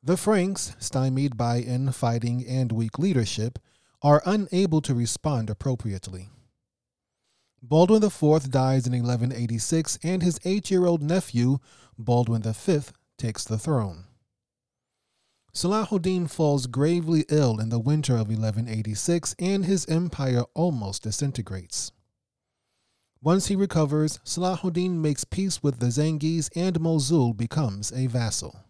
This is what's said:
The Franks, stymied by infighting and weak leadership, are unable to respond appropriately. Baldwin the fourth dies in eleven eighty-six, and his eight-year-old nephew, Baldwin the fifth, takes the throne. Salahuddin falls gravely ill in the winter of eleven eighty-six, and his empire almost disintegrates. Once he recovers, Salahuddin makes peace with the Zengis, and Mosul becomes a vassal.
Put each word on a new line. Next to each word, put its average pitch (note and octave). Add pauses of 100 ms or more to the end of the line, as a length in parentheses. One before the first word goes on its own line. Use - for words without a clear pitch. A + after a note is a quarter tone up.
The E3
Franks, G3
stymied C3
by A#2+
infighting B2
and B2+
weak A2+
leadership, B2+ (440)
are D3
unable F#3
to C#3+
respond A#2+
appropriately. G2 (1300)
Baldwin F3
the G#3
fourth D3+
dies C3
in B2
eleven A#2+
eighty-six, A#2+
and F3+
his E3
eight-year-old F3+
nephew, C3+ (380)
Baldwin A#2
the A2
fifth, D3+ (260)
takes -
the A2
throne. G2+ (1500)
Salahuddin F#3
falls C#3+
gravely D#3
ill B2+
in A2
the A#2
winter C#3
of A2
eleven A2
eighty-six, A2
and G3
his F3+
empire C#3+ (100)
almost B2+
disintegrates. G#2 (1300)
Once F3
he G3
recovers, D#3
Salahuddin F3+
makes D#3
peace -
with C3
the A#2+
Zengis, D3+
and E3+
Mosul D3
becomes G#2+
a C3
vassal. A2+ (100)